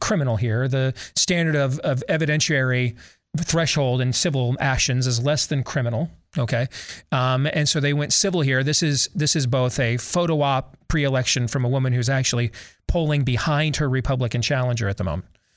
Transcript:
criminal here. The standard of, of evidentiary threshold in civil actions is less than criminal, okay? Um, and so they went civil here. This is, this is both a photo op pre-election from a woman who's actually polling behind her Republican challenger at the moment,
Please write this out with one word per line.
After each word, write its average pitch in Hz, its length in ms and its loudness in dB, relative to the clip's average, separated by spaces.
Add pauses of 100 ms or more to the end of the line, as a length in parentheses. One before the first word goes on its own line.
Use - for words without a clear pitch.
criminal 135 360 0
here. 117 320 0
The 131 260 0 (200)
standard 170 420 0
of, 139 240 0
of 135 280 0
evidentiary 143 880 0 (420)
threshold 143 640 0
in 127 120 0
civil 127 460 0
actions 127 480 0
is 120 160 0
less 143 240 0
than 139 160 -2
criminal, 123 480 -2 (260)
okay? 120 300 0 (460)
Um, 131 340 2
and 147 220 0
so 160 100 0
they 143 140 2
went 147 200 -2
civil 190 280 0
here. 135 240 2
This 147 180 0
is, 147 320 0
this 151 220 0
is 135 100 0
both 127 320 0
a 123 200 0
photo 165 440 0
op 135 340 -2 (120)
pre-election 131 580 0
from 127 180 -2
a 123 40 2
woman 131 240 2
who's 123 180 0
actually 127 400 0 (380)
polling 151 340 2
behind 143 540 0
her 151 120 0
Republican 127 540 0
challenger 123 460 0
at 98 80 -2
the 101 80 -2
moment, 87 240 -4 (280)